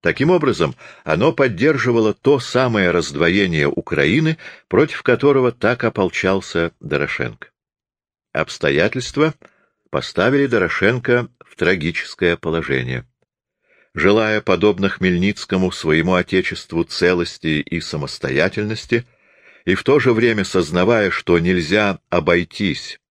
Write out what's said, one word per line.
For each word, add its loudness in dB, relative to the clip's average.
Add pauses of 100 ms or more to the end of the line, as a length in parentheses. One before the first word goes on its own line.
Таким 0
образом, 2 (280)
оно 2
поддерживало 2
то 2
самое 0
раздвоение 0
Украины, 0 (300)
против 0
которого 2
так -2
ополчался -2
Дорошенко. -6 (840)
Обстоятельства -2 (560)
поставили 0
Дорошенко 0 (100)
в -20
трагическое -2
положение. -4 (920)
Желая, 2
подобно 0
Хмельницкому, -2
своему 0
отечеству -2
целости -2
и -6
самостоятельности, -4 (600)
и 2
в -4
то 4
же 2
время 2
сознавая, 2
что 0
нельзя 0 (100)
обойтись -2 (120)